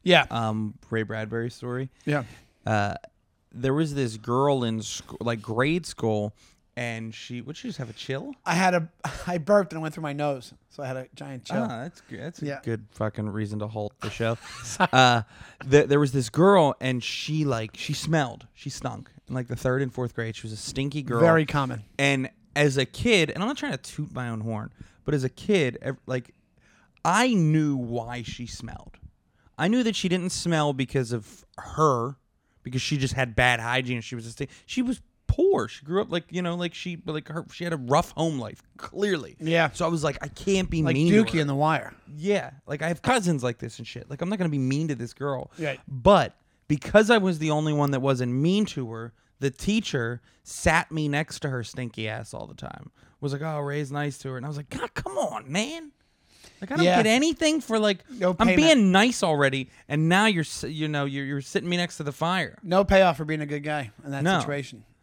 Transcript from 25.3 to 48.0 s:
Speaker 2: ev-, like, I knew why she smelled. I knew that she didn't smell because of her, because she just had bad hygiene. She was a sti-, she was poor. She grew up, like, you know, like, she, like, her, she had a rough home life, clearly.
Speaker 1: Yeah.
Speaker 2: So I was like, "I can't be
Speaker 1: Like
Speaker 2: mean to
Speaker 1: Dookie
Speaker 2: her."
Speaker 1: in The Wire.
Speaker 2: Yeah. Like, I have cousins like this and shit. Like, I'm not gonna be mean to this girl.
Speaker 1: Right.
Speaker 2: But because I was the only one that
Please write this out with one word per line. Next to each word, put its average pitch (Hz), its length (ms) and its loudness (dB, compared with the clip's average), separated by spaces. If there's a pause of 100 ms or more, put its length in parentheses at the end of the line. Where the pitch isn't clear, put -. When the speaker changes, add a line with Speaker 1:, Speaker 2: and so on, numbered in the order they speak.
Speaker 2:
ev-, 131 140 -6 (100)
like, 127 260 -6 (680)
I 226 300 4
knew 156 420 4
why 120 480 -6
she 120 240 -12
smelled. - 500 -14 (600)
I 160 100 0
knew 247 160 2
that 214 120 0
she 185 140 -2
didn't 180 220 0
smell 151 420 0
because 131 400 -2
of - 320 -10 (120)
her, 135 580 0 (480)
because 127 180 -4
she 151 160 -2
just 131 160 -2
had 123 220 -2
bad 123 240 4
hygiene. 123 420 -2
She 123 140 -12
was 113 100 -12
a 113 60 -12
sti-, 139 160 -10 (180)
she - 160 -4
was 240 200 -2 (260)
poor. 330 400 2
She - 180 -16
grew 180 160 0
up, 233 100 -6
like, 170 180 -4
you 180 120 -4
know, 170 140 -2
like, 175 180 -4
she, 175 320 -10
like, 156 240 -6
her, 156 240 -8
she 175 100 -10
had 170 100 -4
a 156 40 -4
rough 135 340 0
home 156 280 -2
life, 107 220 -10 (160)
clearly. 175 640 -2
Speaker 1:
Yeah. 160 320 2
Speaker 2:
So 175 140 -4
I - 20 2
was 165 160 0
like, 143 180 -2
"I 147 60 -8
can't 190 420 0
be 160 120 0
Speaker 1:
Like 156 140 2
Speaker 2:
mean 165 180 4
to 214 100 8
Speaker 1:
Dookie 202 120 0
Speaker 2:
her." 160 60 4
Speaker 1:
in 143 60 0
The 139 80 -2
Wire. 151 380 0 (240)
Speaker 2:
Yeah. 160 340 -2 (160)
Like, 147 140 -6
I 156 80 -2
have 170 120 -4
cousins 175 420 2
like 123 160 -2
this 120 180 -10
and 117 100 -12
shit. - 220 -14
Like, 139 120 -8
I'm 175 80 -4
not 208 100 -4
gonna 175 100 2
be 143 80 0
mean 135 320 0
to 143 60 -2
this 117 180 -10
girl. 139 460 -6
Speaker 1:
Right. 143 280 -4
Speaker 2:
But 139 480 6 (320)
because 202 420 4
I 240 100 8
was 185 200 2
the 156 120 0
only 151 220 2
one 147 180 2
that 131 100 0